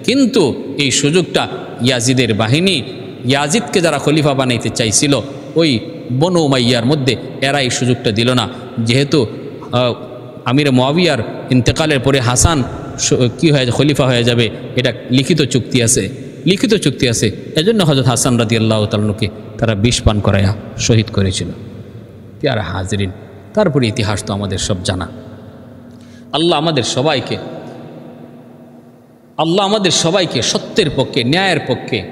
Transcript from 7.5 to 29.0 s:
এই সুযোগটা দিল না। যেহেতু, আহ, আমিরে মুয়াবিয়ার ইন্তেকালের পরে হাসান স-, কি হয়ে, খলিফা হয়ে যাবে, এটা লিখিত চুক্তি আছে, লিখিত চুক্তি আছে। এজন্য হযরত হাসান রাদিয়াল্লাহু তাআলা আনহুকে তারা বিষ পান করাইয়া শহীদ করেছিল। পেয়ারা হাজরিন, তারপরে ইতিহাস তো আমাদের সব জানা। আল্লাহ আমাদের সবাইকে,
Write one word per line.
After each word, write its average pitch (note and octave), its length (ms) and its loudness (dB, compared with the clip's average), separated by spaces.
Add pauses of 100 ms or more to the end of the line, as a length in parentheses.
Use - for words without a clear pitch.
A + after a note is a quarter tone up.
এই B2+ 100 0
সুযোগটা B2 420 0
দিল A#2 220 2
না। A#2 160 0 (300)
যেহেতু, C3 460 2 (460)
আহ, B2 220 0 (520)
আমিরে C#3+ 240 2
মুয়াবিয়ার C#3 500 2 (320)
ইন্তেকালের C#3+ 480 2
পরে C3+ 200 2
হাসান C3 440 2 (360)
স-, - 140 0 (260)
কি E3 120 4
হয়ে, C3 140 4
খলিফা C3+ 400 2
হয়ে B2 180 2
যাবে, A#2 260 2 (260)
এটা A#2+ 180 0 (160)
লিখিত C#3 320 2
চুক্তি B2 420 0
আছে, - 480 -2 (140)
লিখিত G3+ 300 2
চুক্তি C3+ 340 0
আছে। A2 220 0 (240)
এজন্য G3 280 2
হযরত C#3 220 4
হাসান B2 320 2
রাদিয়াল্লাহু A2 480 2
তাআলা G#2 180 0
আনহুকে G#2+ 240 -2 (300)
তারা A2 180 0
বিষ A2+ 260 2
পান G#2+ 180 2
করাইয়া G2 360 2 (220)
শহীদ A2 360 2
করেছিল। F#2+ 340 -2 (960)
পেয়ারা B2+ 200 0
হাজরিন, F#2+ 500 -4 (420)
তারপরে D3 340 2
ইতিহাস G#2+ 360 -2
তো G#2+ 100 -6
আমাদের G2 240 -4
সব F2+ 260 -4
জানা। F2+ 240 -4 (1300)
আল্লাহ D#3+ 240 2
আমাদের D3 260 0
সবাইকে, B2+ 540 -2 (2000)